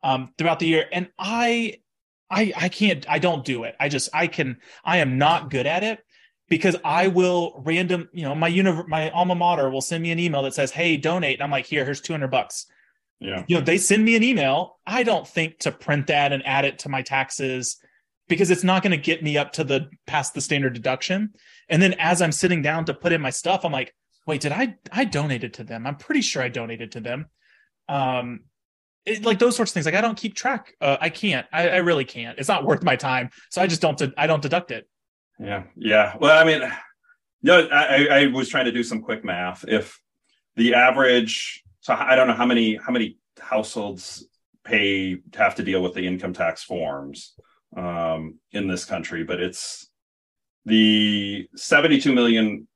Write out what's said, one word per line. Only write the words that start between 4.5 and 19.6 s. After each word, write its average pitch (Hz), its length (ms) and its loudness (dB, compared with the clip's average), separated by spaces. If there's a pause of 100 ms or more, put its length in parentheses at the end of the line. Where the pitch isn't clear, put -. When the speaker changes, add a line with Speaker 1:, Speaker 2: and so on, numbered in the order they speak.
Speaker 1:
I 175 140 2
am 131 200 0
not 156 320 2
good 131 160 -2
at 175 180 -2
it 220 160 -4 (480)
because 175 360 2
I 180 240 2
will 180 560 0
random, 170 480 -2
you 175 120 -8
know, 139 100 -4
my 165 160 0
univ-, 175 380 2
my 156 220 -2
alma 180 240 0
mater 170 360 0
will 131 100 -4
send 165 220 -6
me 170 80 -4
an 165 80 -2
email 165 240 0
that 135 120 -4
says, 139 160 -2
"Hey, 165 280 0
donate." 156 380 -2
And 135 60 -6
I'm 143 80 -4
like, 135 140 -2
"Here, 147 200 -2
here's 139 160 -6
two - 120 -10
hundred 143 180 -4
bucks." - 360 -4 (540)
Speaker 2:
Yeah. 92 260 -8
Speaker 1:
You 175 100 4
know, 160 60 2
they 165 160 2
send 214 260 4
me 226 120 4
an 220 60 4
email. 175 640 0
I 233 160 -2
don't 214 240 0
think 160 340 -4
to 139 120 -2
print 147 360 -2
that 143 240 2
and 135 120 -4
add 139 200 0
it 139 160 -4
to - 80 -12
my 135 140 -6
taxes 131 760 -4 (500)
because 175 220 2
it's 180 140 2
not 185 180 4
gonna 185 160 2
get 160 240 -2
me 147 160 0
up 143 140 -4
to 160 120 -4